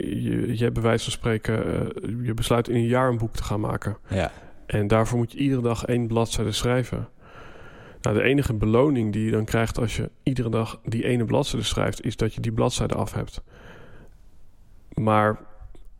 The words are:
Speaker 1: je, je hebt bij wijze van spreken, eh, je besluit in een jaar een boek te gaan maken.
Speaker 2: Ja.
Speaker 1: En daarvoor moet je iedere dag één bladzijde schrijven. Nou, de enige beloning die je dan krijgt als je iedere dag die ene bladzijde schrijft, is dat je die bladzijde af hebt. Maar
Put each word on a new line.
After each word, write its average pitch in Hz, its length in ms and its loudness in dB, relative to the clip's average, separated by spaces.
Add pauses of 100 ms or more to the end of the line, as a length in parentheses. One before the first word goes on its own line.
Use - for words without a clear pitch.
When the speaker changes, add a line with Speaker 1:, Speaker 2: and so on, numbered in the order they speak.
(220)
Speaker 1:
je, 120 340 0
je 117 60 0
hebt 117 120 2
bij 117 80 0
wijze 117 220 4
van - 80 -4
spreken, 110 540 0
eh, 87 600 -2
je 113 80 0
besluit 117 340 2
in 113 60 0
een 117 120 4
jaar 127 220 4
een 120 100 2
boek 113 160 -2
te - 80 -4
gaan 104 180 -2
maken. 117 360 -2 (120)
Speaker 2:
Ja. 95 240 0 (340)
Speaker 1:
En 104 200 0
daarvoor 110 320 4
moet 117 140 -2
je - 60 -8
iedere 135 240 2
dag 117 220 0
één 120 220 0
bladzijde 113 460 0
schrijven. 120 560 0 (920)
Nou, 110 160 0
de 107 60 4
enige 131 320 2
beloning 110 580 4
die 110 120 0
je 110 60 0
dan 110 140 0
krijgt 113 340 0
als 113 180 -2
je 110 140 -2 (120)
iedere 127 280 0
dag 113 340 -2
die 113 200 -2
ene 123 200 2
bladzijde 120 400 0
schrijft, - 400 -2
is 113 120 -4
dat 113 180 0
je - 60 -6
die 117 120 -2
bladzijde 117 420 0
af 104 180 -2
hebt. - 280 -6 (1500)
Maar 107 440 4 (600)